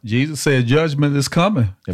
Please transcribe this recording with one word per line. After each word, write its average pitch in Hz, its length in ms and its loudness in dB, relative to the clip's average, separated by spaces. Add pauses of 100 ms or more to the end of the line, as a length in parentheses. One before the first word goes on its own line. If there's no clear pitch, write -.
Jesus 131 360 -2
said 131 260 2
judgment 143 500 0
is 135 100 0
coming 170 440 0 (240)